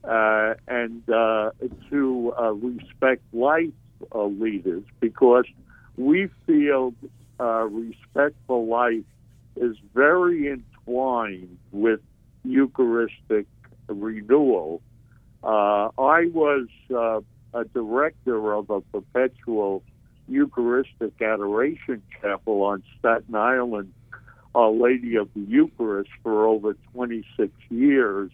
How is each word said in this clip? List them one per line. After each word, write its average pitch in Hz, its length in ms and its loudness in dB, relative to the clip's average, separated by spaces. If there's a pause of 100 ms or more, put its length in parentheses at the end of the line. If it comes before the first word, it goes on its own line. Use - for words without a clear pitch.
uh, 110 480 2 (160)
and, 117 400 -6
uh, 110 420 0 (380)
to, 127 500 -2
uh, 113 140 -2
Respect 123 680 -4 (120)
Life, 147 400 0 (420)
uh, 104 80 -2
leaders, 101 600 -4 (180)
because 123 440 4 (520)
we 160 320 2 (160)
feel, 143 480 2 (460)
uh, 113 300 0
Respect 117 680 -2 (120)
for 120 180 0
Life 117 380 0 (520)
is 120 200 -2 (200)
very 160 520 4
entwined 117 1080 -6 (140)
with 107 280 0 (440)
Eucharistic 117 1040 -2 (400)
renewal. 107 920 0 (640)
Uh, 104 540 2
I 160 340 2
was, 147 360 0 (260)
uh, 113 280 -2 (320)
a 117 120 -6
director 113 880 -4
of 104 160 -6
a 101 120 -2
perpetual 107 1000 -4 (440)
Eucharistic 127 960 -2
Adoration 110 840 -2 (180)
Chapel 101 400 -2
on 98 220 -2 (160)
Staten 117 340 0
Island, 113 600 -2 (600)
Our 117 160 6
Lady 120 460 2
of 104 180 0
the 104 80 -8
Eucharist, 107 680 0 (120)
for 110 240 2
over 107 300 0 (160)
twenty-six 117 600 -6 (180)
years. 117 640 2